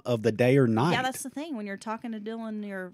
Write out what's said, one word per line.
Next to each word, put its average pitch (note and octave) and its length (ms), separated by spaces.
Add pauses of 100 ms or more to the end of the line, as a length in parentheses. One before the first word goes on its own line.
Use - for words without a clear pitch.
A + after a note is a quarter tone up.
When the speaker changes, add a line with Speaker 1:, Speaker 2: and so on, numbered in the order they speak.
Speaker 1:
of A#2+ 160
the A2 100
day B2 240
or C3+ 120
night. A2+ 240
Speaker 2:
Yeah, A#3+ 100
that's C4 220
the C4 80
thing. D4+ 260
When G#3 80
you're G3 120
talking A3+ 340
to A3 80
Dylan, A3 480
you're, F#3 260